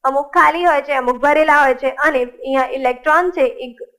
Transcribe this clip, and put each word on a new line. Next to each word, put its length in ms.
અમુક 280
ખાલી 360
હોય 180
છે, 80
અમુક 260
ભરેલા 440
હોય 180
છે 100
અને 160
અહીંયા 560
ઇલેક્ટ્રોન 580
છે 80
એક 100